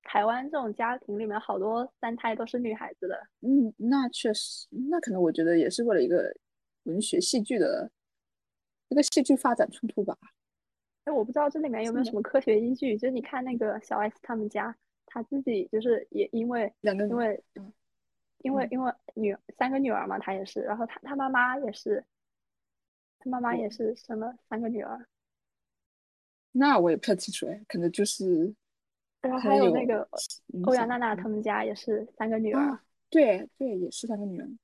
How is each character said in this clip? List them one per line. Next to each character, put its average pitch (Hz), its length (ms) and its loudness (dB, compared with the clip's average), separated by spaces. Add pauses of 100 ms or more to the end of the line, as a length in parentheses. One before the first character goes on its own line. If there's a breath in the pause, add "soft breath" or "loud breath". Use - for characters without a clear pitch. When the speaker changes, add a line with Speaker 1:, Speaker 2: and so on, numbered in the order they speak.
Speaker 1:
台 208 220 0
湾 240 240 0
这 311 80 -4
种 226 160 -2
家 240 260 -2
庭 202 180 -8
里 220 80 -4
面 208 140 -4
好 202 180 -4
多 226 420 -2
三 233 160 -4
胎 226 200 -2
都 226 100 -4
是 247 140 -4
女 226 140 -2
孩 - 220 -10
子 185 120 -8
的。 180 200 -8 (140)
Speaker 2:
嗯， 240 360 4
那 254 320 2
确 220 240 -2
实， - 340 -8 (220)
那 339 100 0
可 254 120 -6
能 185 100 0
我 165 100 6
觉 165 120 0
得 170 140 4
也 156 120 4
是 233 140 -2
为 226 120 4
了 202 60 6
一 - 60 4
个 170 240 2 (520)
文 175 180 -2
学 - 180 0
戏 226 220 0
剧 233 160 -2
的， - 320 0 (1000)
一 269 60 0
个 294 80 6
戏 - 200 4
剧 269 120 6
发 240 200 2
展 - 160 2
冲 - 180 -8
突 202 140 -2
吧。 - 120 -4 (920)
Speaker 1:
哎， 302 60 -2
我 233 140 2
不 247 60 -10
知 285 80 0
道 294 100 2
这 311 100 -4
里 302 80 -2
面 220 180 -4
有 233 60 -4
没 240 80 -2
有 262 40 2
什 226 80 -2
么 214 100 -2
科 - 180 2
学 214 200 4
依 240 160 0
据， 240 220 -2
Speaker 2:
是 240 100 -2
吗？ - 20 2
Speaker 1:
就 254 60 -4
你 233 60 -4
看 254 220 -8
那 247 140 -4
个 214 240 -2
小 220 160 -6
S 214 240 -2
他 240 140 -8
们 214 120 -4
家， 214 300 -6 (300)
她 233 160 -10
自 277 180 -4
己 214 300 -2
就 220 100 0
是 233 300 0
也 202 200 -2
因 233 180 -2
为， 233 220 -2 (100)
Speaker 2:
两 202 140 0
个 208 120 0
Speaker 1:
因 233 80 -2
为， 226 280 -2 (120)
Speaker 2:
嗯。 202 180 -16 (680)
Speaker 1:
因 269 140 -4
为， 262 120 0
Speaker 2:
嗯。 - 60 -12
Speaker 1:
因 254 100 -4
为 254 120 -2 (220)
女， 208 200 -2 (220)
三 262 140 0
个 269 80 0
女 269 120 2
儿 196 140 0
嘛， 196 140 -2
她 190 140 -6
也 196 120 -6
是， - 160 -8
然 214 160 -4
后 233 80 -4
她， - 180 -14
她 277 120 -8
妈 269 120 -2
妈 254 320 2
也 226 120 -4
是， 214 320 -4 (1120)
她 254 120 -10
妈 254 120 -4
妈 240 140 0
也 220 140 -2
是 220 260 -4
生 220 240 -10
了 240 160 -6 (140)
三 233 120 -4
个 226 80 -2
女 220 120 -4
儿。 - 160 -8
Speaker 2:
嗯。 240 100 -18 (1400)
那 269 260 6
我 175 140 6
也 - 40 6
不 - 80 -8
太 202 120 2
清 185 180 -8
楚 - 140 -6
哎， 208 200 -10
可 - 120 -4
能 170 120 2
就 202 140 2
是 185 480 0 (680)
Speaker 1:
然 254 120 -2
后 262 60 -2
还 269 160 4
有 269 160 8
那 254 140 2
个 220 260 0
Speaker 2:
可 - 60 -12 (360)
能 180 60 -4
有 - 0 -
影 - 20 -2
响， 196 80 2
Speaker 1:
欧 254 60 6
阳 233 120 2
娜 247 100 -2
娜 226 180 0
他 180 120 -6
们 214 140 -2
家 214 240 0
也 214 80 -2
是 214 340 -2 (100)
三 220 120 -4
个 220 80 0
女 220 160 0
儿。 277 80 2
Speaker 2:
嗯。 285 80 2
啊， 254 140 -6 (260)
对， 302 480 6
对， 240 200 -2
也 180 120 -2
是 - 160 -10
三 220 140 -4
个 208 60 -6
女 180 140 -6
儿。 - 80 -10 (160)